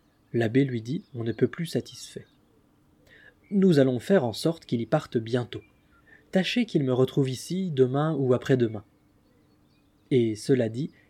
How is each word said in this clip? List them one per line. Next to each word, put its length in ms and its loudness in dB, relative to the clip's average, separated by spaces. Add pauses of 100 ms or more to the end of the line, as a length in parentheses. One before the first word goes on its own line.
(320)
L'abbé 320 2
lui 160 -4
dit, 240 -8 (100)
on 100 -8
ne 80 -2
peut 160 0
plus 180 -8
satisfait. 580 -8 (1300)
Nous 280 4
allons 220 4
faire 240 2
en 80 -2
sorte 320 -4
qu'il 160 -4
y 60 -6
parte 320 -2
bientôt. 420 -4 (720)
Tâchez 320 0
qu'il 200 0
me 100 2
retrouve 340 2
ici 420 -6
demain 440 2
ou 180 0
après-demain. 520 0 (1300)
Et 260 2
cela 340 0
dit, 200 -8 (200)